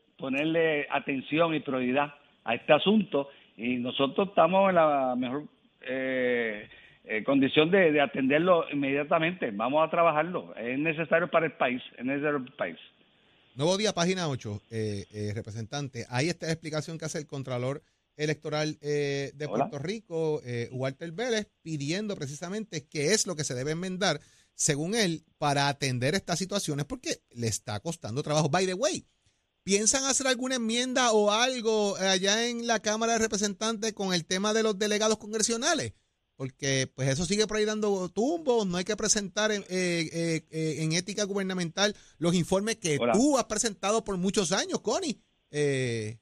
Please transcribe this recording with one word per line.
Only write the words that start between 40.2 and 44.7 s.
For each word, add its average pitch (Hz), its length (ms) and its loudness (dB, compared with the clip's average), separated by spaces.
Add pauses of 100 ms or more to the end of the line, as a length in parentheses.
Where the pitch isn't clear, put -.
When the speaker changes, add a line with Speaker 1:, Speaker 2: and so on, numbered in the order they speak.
Speaker 2:
eh, 160 300 -2
en 160 120 0
ética 185 320 -2
gubernamental 190 680 -2 (240)
los 170 160 2
informes 196 420 2
que 151 220 0
Speaker 1:
Hola. 120 140 2
Speaker 2:
tú 262 260 6
has 220 60 2
presentado 214 580 0
por 196 140 -4
muchos 185 360 0
años, 285 280 -2